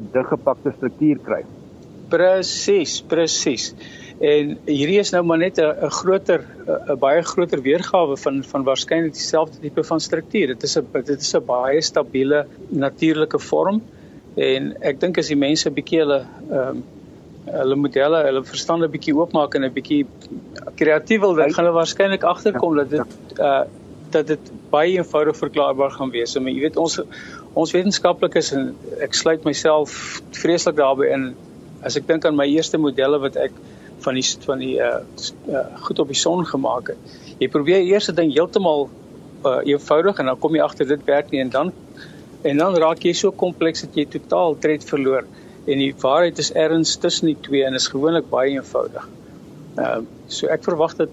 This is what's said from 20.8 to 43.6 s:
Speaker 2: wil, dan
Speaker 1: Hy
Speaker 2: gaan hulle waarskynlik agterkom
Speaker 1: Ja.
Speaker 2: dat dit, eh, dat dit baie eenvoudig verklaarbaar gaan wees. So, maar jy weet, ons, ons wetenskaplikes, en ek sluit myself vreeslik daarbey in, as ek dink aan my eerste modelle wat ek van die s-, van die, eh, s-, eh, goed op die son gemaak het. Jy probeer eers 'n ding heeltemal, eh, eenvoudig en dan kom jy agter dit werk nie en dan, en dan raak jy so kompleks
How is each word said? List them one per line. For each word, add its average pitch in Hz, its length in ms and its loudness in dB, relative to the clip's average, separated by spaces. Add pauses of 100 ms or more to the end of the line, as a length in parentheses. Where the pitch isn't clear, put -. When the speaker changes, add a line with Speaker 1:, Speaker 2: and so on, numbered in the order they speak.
Speaker 2:
wil, 196 140 4
dan 156 120 4
Speaker 1:
Hy 156 60 0
Speaker 2:
gaan 170 120 2
hulle 170 120 4
waarskynlik 190 460 2
agterkom 175 540 0
Speaker 1:
Ja. 143 60 4
Speaker 2:
dat 135 60 -6
dit, - 500 -6
eh, 139 240 2 (480)
dat 151 160 2
dit 151 240 -4 (180)
baie 170 280 2
eenvoudig 151 400 0
verklaarbaar 139 540 0
gaan 135 200 -6
wees. 117 200 -4
So, 143 100 -2
maar 131 100 -2
jy 131 100 -4
weet, 151 160 -2
ons, 160 220 0 (540)
ons 156 220 0
wetenskaplikes, 180 800 2
en 135 140 -2 (340)
ek 135 140 -4
sluit 160 260 2
myself 151 480 2 (400)
vreeslik 170 460 0
daarbey 135 340 4
in, 135 140 -2 (580)
as 135 160 -4
ek - 80 -6
dink 160 180 2
aan 156 120 2
my 143 100 4
eerste 156 320 2
modelle 139 400 2
wat 135 160 -4
ek 135 160 -2 (540)
van 131 100 -2
die 127 80 -2
s-, - 220 -4
van 135 180 -2
die, 131 160 -4
eh, 120 220 -2 (180)
s-, - 140 -10 (160)
eh, 135 160 -4 (180)
goed - 160 -4
op 151 80 0
die 139 100 -6
son 170 300 0
gemaak 127 460 -4
het. - 240 -18 (240)
Jy 131 100 0
probeer 170 320 2
eers 202 260 2
'n 170 60 -4
ding 160 180 2
heeltemal, 160 540 2 (580)
eh, 131 140 2 (140)
eenvoudig 160 460 2
en 147 60 -2
dan 131 140 -2
kom 160 160 2
jy 147 60 4
agter 143 260 0
dit 143 180 0
werk 143 260 2
nie 139 100 0
en 127 80 -2
dan, 143 220 -2 (720)
en 143 140 2
dan 180 180 2
raak 160 280 2
jy 175 100 2
so 190 180 0
kompleks 165 500 -2